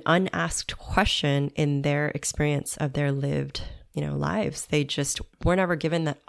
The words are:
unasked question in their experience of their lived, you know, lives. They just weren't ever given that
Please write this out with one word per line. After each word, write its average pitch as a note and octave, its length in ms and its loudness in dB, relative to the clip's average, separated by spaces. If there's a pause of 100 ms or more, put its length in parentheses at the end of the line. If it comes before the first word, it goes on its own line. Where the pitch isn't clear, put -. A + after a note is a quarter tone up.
unasked E3+ 720 0
question C#3+ 800 2
in D3 240 2
their D3 340 2
experience - 600 -2
of C#3+ 160 -2
their C#3+ 180 2
lived, C#3 520 -2 (300)
you D3 80 -4
know, D3 140 -2
lives. D3 520 -2
They D3+ 180 2
just - 340 -2 (240)
weren't F3 160 4
ever F3 160 2
given D#3+ 300 0
that D3 240 -2